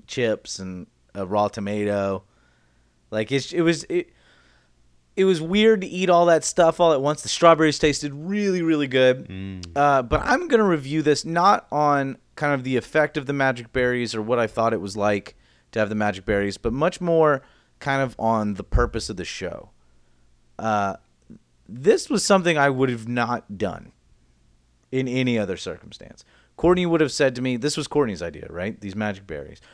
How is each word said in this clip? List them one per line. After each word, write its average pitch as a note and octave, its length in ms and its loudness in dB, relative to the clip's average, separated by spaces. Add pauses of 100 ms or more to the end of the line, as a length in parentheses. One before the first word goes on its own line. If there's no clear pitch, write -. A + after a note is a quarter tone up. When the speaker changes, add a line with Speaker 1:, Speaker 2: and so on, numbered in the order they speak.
Speaker 1:
chips, - 520 -4
and F#2 280 -12 (280)
a G2+ 100 -8
raw G#2 220 0
tomato. G2+ 760 -4 (840)
Like, A2 220 -6
it's, C3+ 200 -2
it F3 100 0
was, D#3+ 240 0
it, F3 240 -4 (1040)
it F#3+ 100 2
was F#3 160 2
weird G#3 400 4
to F#3 60 -6
eat F#3 220 -2
all F3 180 6
that D#3+ 160 4
stuff E3 360 2
all E3+ 140 6
at C3+ 80 0
once. D3 220 -2
The - 60 -8
strawberries D#3+ 500 4
tasted D3 340 -2
really, F#3 480 -4
really D#3 260 0
good. C3 400 4
Speaker 2:
Mm. F#2+ 380 -10 (100)
Speaker 1:
Uh, C#3+ 280 4
but C3 200 -2
I'm F4 240 0
gonna A3+ 160 4
review D#3 380 0
this C#3+ 240 2
not F3 460 2
on C#3+ 460 0 (180)
kind D3 180 -2
of C3 100 -2
the B2+ 140 0
effect D3+ 400 0
of C#3 80 -4
the C#3+ 80 -4
magic C3 400 -2
berries B2 420 0
or A2 60 -2
what A#2 180 0
I A2+ 80 2
thought A2+ 260 0
it G#2+ 80 0
was G2 140 -8
like G#2 400 -2 (380)
to A2+ 60 -2
have G#2+ 100 0
the G#2+ 60 -4
magic G#2 300 -2
berries, G2+ 320 0
but A2+ 160 -4
much D#3 280 -2
more D#3+ 400 2 (380)
kind C#3 220 -2
of B2+ 160 -4
on A2 380 0
the G2 80 -10
purpose A#2 460 -2
of G#2 80 -10
the F2+ 80 -8
show. - 440 -10 (880)
Uh, G#2 380 -2 (720)
this C#3 420 0
was A3 160 0
something F3 320 2
I C#3+ 120 4
would C3 200 2
have A2+ 180 -6
not A#2 500 -4
done F2 340 -6 (1000)
in C3 160 -2
any B2+ 300 0
other F#2+ 200 -2
circumstance. - 680 -14 (340)
Courtney F3+ 280 4
would E3 160 2
have C#3 100 2
said C3+ 240 2
to B2 60 -6
me, B2+ 160 -2
this C#3+ 200 -4
was D3+ 100 -6
Courtney's A2 340 0
idea, E2 280 -10
right? F2+ 300 -8
These G2 160 -10
magic G#2 320 -6
berries. D2 320 -12 (140)